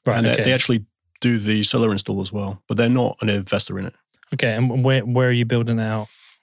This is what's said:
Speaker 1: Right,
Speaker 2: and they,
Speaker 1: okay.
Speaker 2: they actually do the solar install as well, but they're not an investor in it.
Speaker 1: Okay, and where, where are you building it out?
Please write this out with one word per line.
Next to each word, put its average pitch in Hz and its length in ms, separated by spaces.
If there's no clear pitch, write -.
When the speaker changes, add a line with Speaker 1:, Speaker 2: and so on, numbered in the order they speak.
Speaker 1:
Right, 113 120
Speaker 2:
and 117 80
they, 117 80
Speaker 1:
okay. 117 100
Speaker 2:
they 127 80
actually 120 320
do 120 180
the 107 260
solar 117 260
install 98 300
as 95 120
well, 98 360
but 104 80
they're 117 120
not 123 340
an 107 60
investor 101 480
in 95 100
it. 92 80
Speaker 1:
Okay, 120 200
and 123 300
where, 131 200
where 123 260
are - 20
you 120 140
building 117 340
it - 20
out? 110 240